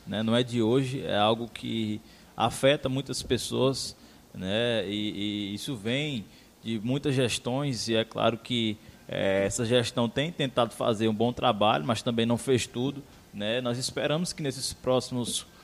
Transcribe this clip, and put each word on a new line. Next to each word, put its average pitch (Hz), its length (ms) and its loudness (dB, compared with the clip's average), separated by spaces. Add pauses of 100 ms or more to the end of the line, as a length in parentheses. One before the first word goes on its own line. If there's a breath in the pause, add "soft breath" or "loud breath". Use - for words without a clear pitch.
né, 104 160 -2
não 113 120 2
é 123 60 4
de 120 220 0
hoje, 127 420 2
é 95 100 -2
algo 113 320 2
que 110 540 -4 (340 loud breath)
afeta 139 540 2
muitas 131 320 -4
pessoas, 127 720 0 (380 loud breath)
né, 107 540 0
e, 104 640 -2
e - 20 -6
isso 127 220 -6
vem 120 500 -4 (380 loud breath)
de 113 160 -2
muitas 135 340 0
gestões, 123 760 0
e 113 60 2
é 113 100 4
claro 113 320 0
que, 113 380 0 (320 loud breath)
é, 98 380 2
essa 113 200 -2
gestão 117 440 2
tem 147 220 -2
tentado 123 420 0
fazer 110 340 2
um 110 60 2
bom 113 180 2
trabalho, 120 540 2
mas 120 160 0
também 117 240 0
não 117 120 2
fez 123 280 2
tudo, 135 380 -4 (280 loud breath)
né? 107 300 -2
Nós 120 160 -2
esperamos 147 560 -2
que - 80 -10
nesses 135 320 -4
próximos, 123 720 -2 (180 loud breath)